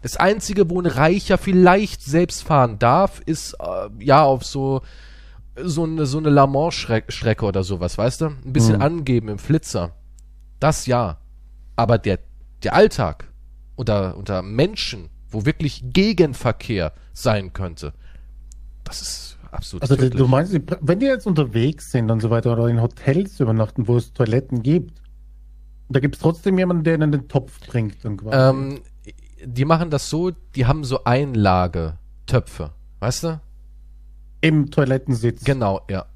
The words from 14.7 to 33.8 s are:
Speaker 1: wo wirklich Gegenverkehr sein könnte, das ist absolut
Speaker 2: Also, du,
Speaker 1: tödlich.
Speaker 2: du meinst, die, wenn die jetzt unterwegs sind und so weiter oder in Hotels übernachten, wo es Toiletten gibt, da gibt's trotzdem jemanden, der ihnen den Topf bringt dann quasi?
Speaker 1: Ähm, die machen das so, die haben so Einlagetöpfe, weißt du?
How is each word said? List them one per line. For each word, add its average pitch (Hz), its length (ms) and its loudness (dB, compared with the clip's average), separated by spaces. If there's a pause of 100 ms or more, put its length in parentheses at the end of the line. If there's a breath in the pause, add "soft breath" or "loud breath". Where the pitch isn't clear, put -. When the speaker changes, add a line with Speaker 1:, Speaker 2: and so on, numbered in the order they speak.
Speaker 1:
wo 107 160 -6
wirklich 147 460 -4
Gegenverkehr 135 1000 0 (220 soft breath)
sein 101 400 -2
könnte, 80 400 -10 (880 soft breath)
das - 180 -12
ist - 360 -14 (140)
absolut - 320 -12
Speaker 2:
Also, 131 120 4
du, 131 80 0
Speaker 1:
tödlich. 127 180 2
Speaker 2:
du 127 60 6
meinst, 147 260 2
die, 151 80 0 (200)
wenn 170 180 2
die 269 60 0
jetzt 262 220 0
unterwegs 139 640 0
sind 117 200 0
und 113 100 2
so 110 80 -2
weiter 117 240 2
oder 117 140 2
in 117 140 2
Hotels 143 580 -2
übernachten, 110 480 0
wo 120 100 2
es 117 160 -4
Toiletten 120 500 -2
gibt, 156 380 -2 (880)
da 131 100 2
gibt's 143 180 -2
trotzdem 170 380 0
jemanden, 180 260 0
der 165 120 2
ihnen 151 160 2
den 139 180 -2
Topf - 360 -4
bringt 110 380 -4
dann 104 140 -6
quasi? 110 200 -2
Speaker 1:
Ähm, 135 440 2 (640)
die 123 220 -2
machen 165 240 2
das 143 200 -4
so, 175 220 -2 (240)
die 131 120 0
haben 151 160 2
so 131 220 -4
Einlagetöpfe, 92 1700 -2 (280)
weißt 117 240 -4
du? 165 180 -6 (1000)